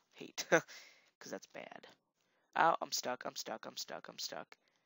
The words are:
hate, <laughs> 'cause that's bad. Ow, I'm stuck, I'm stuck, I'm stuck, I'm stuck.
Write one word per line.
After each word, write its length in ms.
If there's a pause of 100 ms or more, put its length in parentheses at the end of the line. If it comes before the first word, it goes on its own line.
(140)
hate, 340
<laughs> 20
'cause 800
that's 180
bad. 380 (720)
Ow, 240
I'm 120
stuck, 340
I'm 100
stuck, 300
I'm 100
stuck, 320
I'm 100
stuck. 380 (300)